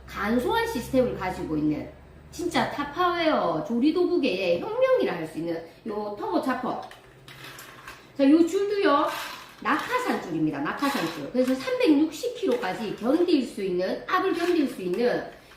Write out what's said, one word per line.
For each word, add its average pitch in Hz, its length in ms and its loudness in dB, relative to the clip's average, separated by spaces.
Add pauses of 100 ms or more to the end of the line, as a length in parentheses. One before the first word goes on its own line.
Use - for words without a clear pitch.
간소한 247 600 0
시스템을 240 520 0
가지고 180 400 -4
있는 147 320 -2 (400)
진짜 320 400 -2
타파웨어 311 1000 0
조리도구계의 240 920 2
혁명이라 453 540 2
할 165 120 -6
수 156 120 -10
있는 165 240 -4 (240)
요 208 320 -6
터보 359 220 0
차퍼. 240 400 -4 (1400)
자, 277 140 6
요 339 160 8
줄도요, 381 600 2 (540)
낙하산 285 640 -2
줄입니다. 156 380 -2
낙하산 208 480 -2
줄. 143 240 -10
그래서 254 220 2
삼백육십 403 800 2
킬로까지 202 600 -2
견딜 302 480 2
수 - 180 -8
있는, 185 460 -2
압을 370 240 2
견딜 339 340 2
수 - 140 -6
있는 185 500 0 (260)